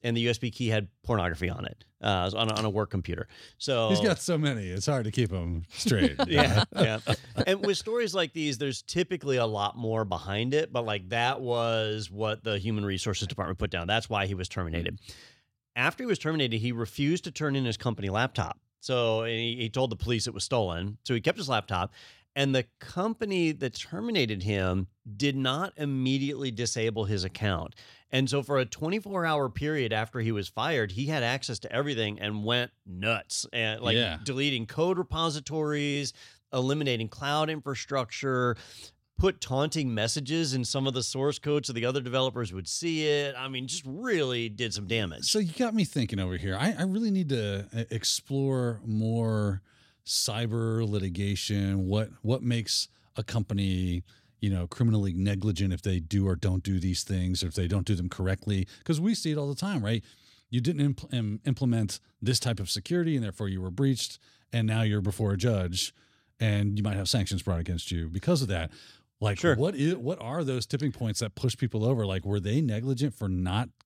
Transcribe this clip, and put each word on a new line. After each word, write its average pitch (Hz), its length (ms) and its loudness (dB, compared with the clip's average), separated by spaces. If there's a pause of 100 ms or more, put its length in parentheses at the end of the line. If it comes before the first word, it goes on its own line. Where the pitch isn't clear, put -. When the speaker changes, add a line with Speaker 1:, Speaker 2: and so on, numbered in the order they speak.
Speaker 1:
and 117 120 2
the 117 60 2
U 117 80 4
S 117 80 2
B 117 140 -4
key 123 160 -2
had 107 200 2 (160)
pornography 90 460 2
on - 160 -6
it, - 180 -12 (180)
uh, 95 340 2
on 110 140 2
a, 107 40 0
on 107 120 0
a 107 40 2
work 101 220 0
computer. 87 360 -4 (300)
So 117 320 2
Speaker 2:
He's 190 100 6
got 202 200 4
so 170 180 0
many, 131 300 0
it's 92 180 -4
hard 135 200 2
to 110 60 -2
keep 110 220 0
'em 85 380 -2
straight. 139 500 2
Speaker 1:
<laughs> - 60 2
Yeah, - 420 6
Speaker 2:
<laughs> - 60 -16
Speaker 1:
yeah. 110 240 2 (480)
And 196 180 2
with 202 120 2
stories 220 360 -2
like 175 200 0
these, 147 260 -2
there's 139 240 -4
typically 151 540 0
a 120 100 4
lot 104 280 0
more 110 300 0
behind 101 480 0
it, 151 180 2
but, 120 140 0
like, 101 240 -4
that 120 320 2
was 113 680 0
what 107 320 -2
the 104 160 0
human 107 260 0
resources 98 420 -2
department 90 300 -4
put 98 140 -2
down. 87 160 -2
That's 110 220 0
why 101 180 0
he 98 80 -4
was 92 120 -4
terminated. 85 520 -4 (760)
After 139 280 0
he 254 40 -4
was 202 120 0
terminated, 147 400 0
he 120 120 -2
refused 143 540 -2
to 165 60 -8
turn 143 240 -2
in 135 100 0
his 113 120 -2
company 107 320 -2
laptop. 104 500 -2 (200)
So 117 460 0
he, 117 320 -2
he 117 120 -2
told 131 200 0
the 110 60 -4
police 113 320 0
it 120 60 -6
was 95 100 -6
stolen. 101 600 0
So 131 100 -2
he 117 80 2
kept - 160 0
his 165 120 -6
laptop. 101 440 0 (420)
And 139 180 2
the 127 120 2 (140)
company 196 720 0
that 131 220 -4
terminated 160 680 -2
him 95 440 2 (300)
did 135 180 2
not 139 420 0
immediately 135 720 0
disable 110 540 0
his 98 180 0
account. 92 500 -2 (380)
And 131 180 2
so 139 140 2
for 139 160 2
a 127 60 2
twenty-four 185 600 -4
hour 147 240 2
period 147 420 -2
after 110 280 -2
he 113 120 0
was 104 160 -2
fired, 117 440 0
he 123 160 -4
had 147 160 0
access 120 360 -2
to - 120 -12
everything 113 480 0
and 104 240 -2
went 120 260 0 (160)
nuts. 101 640 -4
And, 110 300 -2
like, 117 140 2
Speaker 2:
Yeah. 113 280 0
Speaker 1:
deleting 131 440 -2
code 175 320 0
repositories, 147 1120 -2 (400)
eliminating 131 560 0
cloud 151 400 0
infrastructure, 131 1080 -2 (600)
put - 240 2
taunting 135 540 0
messages 139 580 0
in 127 100 0
some 135 220 -2
of 135 80 0
the 123 80 -2
source 135 380 -2
code 147 260 0
so 143 80 -6
the 117 120 -2
other 131 160 0
developers 127 520 -2
would 95 140 -6
see 160 400 -2
it. 143 280 2
I 127 120 -8
mean, 131 180 -6
just 147 220 -6
really 139 600 0
did 107 280 -4
some 104 100 -6
damage. 92 400 0
Speaker 2:
So - 140 2
you 180 140 0
got 233 200 0
me 214 120 4
thinking 110 340 0
over 92 180 -2
here. 95 180 -2
I, 165 220 0
I 151 60 -2
really 208 260 0
need 190 200 2
to, 104 360 0 (100)
uh, 113 140 0
explore 127 960 0
more 110 800 2 (440)
cyber 113 800 0
litigation. 98 1000 0
What, 104 220 2 (120)
what 120 200 2
makes 117 460 0 (280)
a 110 80 -2
company, 95 800 0 (360)
you 104 100 0
know, 90 180 0
criminally 107 460 2
negligent 95 600 2
if 85 80 -4
they 92 180 0
do 95 280 2
or 92 80 4
don't 92 280 0
do 95 160 0
these 90 240 0
things, 92 400 0
or 92 40 -2
if 82 80 -6
they 92 120 0
don't 95 180 0
do 104 100 2
them 87 140 -2
correctly? 95 580 0 (160)
'Cause 160 180 0
we 214 120 2
see 165 180 -2
it 151 60 0
all 143 120 -2
the 143 100 -4
time, 180 240 -2
right? 107 200 0 (460)
You 120 120 2
didn't 143 340 2
impl-, - 180 -8
im-, 107 320 -2
implement 120 540 0 (220)
this 120 180 2
type 117 200 0
of 95 100 -4
security, 165 460 0
and 123 80 0
therefore 101 260 -4
you 95 120 -2
were 92 100 -4
breached, 131 460 2 (360)
and 117 120 2
now 110 160 2
you're 104 200 2
before 101 320 2
a 98 40 2
judge, 92 560 0 (460)
and 104 380 2
you 104 60 0
might 101 120 0
have 98 140 -2
sanctions 95 340 0
brought 87 160 0
against 85 320 -4
you 82 160 -2
because 127 340 2
of 123 60 0
that. 85 240 -2 (480)
Like, 104 200 2
Speaker 1:
Sure. 160 160 6
Speaker 2:
what 151 200 2
i-, 147 200 2
what 139 260 -4
are 135 220 -4
those 127 240 -2
tipping 139 240 0
points 110 300 -2
that 107 120 -2
push - 240 0
people 110 260 0
over? 117 220 2
Like, 95 180 -2
were 101 160 0
they 104 220 2
negligent 123 540 0
for 104 120 -4
not 92 400 0 (180)